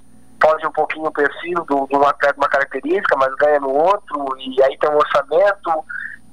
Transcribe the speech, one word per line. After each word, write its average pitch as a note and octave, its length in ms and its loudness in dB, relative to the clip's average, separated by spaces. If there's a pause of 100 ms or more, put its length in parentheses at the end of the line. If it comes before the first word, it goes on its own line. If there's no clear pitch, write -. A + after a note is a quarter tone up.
(420)
foge D#3 260 2
um D3+ 40 -6
pouquinho D#3 360 -2
o D3+ 60 -6
perfil E3+ 520 -2
do, C#3 220 -2
de C3+ 80 -2
um C#3 100 4
atleta, C#3 320 2
uma C#3 120 0
característica, C#3+ 640 -2
mas C3+ 200 0
ganha D3 240 4
no C3+ 120 -4
outro, D3+ 540 0 (140)
e C3 240 -2
aí C#3 140 0
tem D3+ 120 0
um D3 80 2
orçamento, D#3+ 880 0 (480)